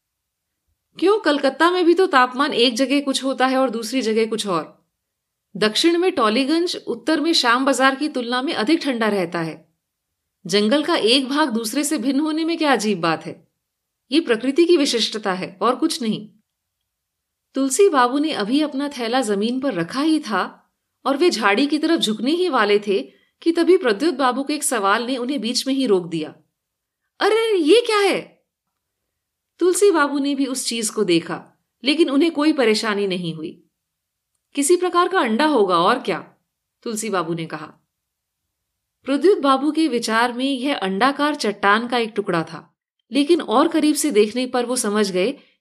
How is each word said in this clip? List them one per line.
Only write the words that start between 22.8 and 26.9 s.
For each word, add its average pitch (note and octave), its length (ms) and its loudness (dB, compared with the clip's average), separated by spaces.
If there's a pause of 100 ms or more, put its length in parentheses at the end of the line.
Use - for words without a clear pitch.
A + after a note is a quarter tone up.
कि E4+ 100 2
तभी E4+ 240 4
प्रद्युत B3+ 380 0
बाबू C4 300 0
के D4 100 -4
एक D4 80 -6
सवाल A3 420 0
ने B3+ 120 -4
उन्हें B3 240 -4
बीच A#3 260 -4
में C4+ 80 -2
ही C4+ 120 0
रोक F#3 200 2
दिया। D3+ 280 -8 (880)